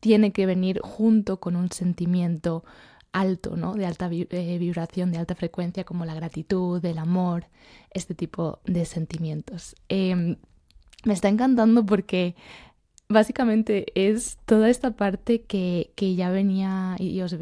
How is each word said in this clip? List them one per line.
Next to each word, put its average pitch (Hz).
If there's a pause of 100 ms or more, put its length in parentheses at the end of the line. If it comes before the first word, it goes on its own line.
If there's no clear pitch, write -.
tiene 214
que 196
venir 185
junto 214
con 175
un 175
sentimiento 175 (480)
alto, 190
¿no? 170
De 202
alta 175
vi-, 170
eh, 175
vibración, 175
de 165
alta 170
frecuencia, 175
como 175
la 160
gratitud, 170
el 170
amor, 170 (460)
este -
tipo 165
de 175
sentimientos. 160 (140)
Em, 185 (680)
me 214
está 190
encantando 233
porque 185 (760)
básicamente 220 (100)
es 214
toda 220
esta 247
parte 214
que, 180
que 190
ya 180
venía 190
y, 185
y 185
os, 175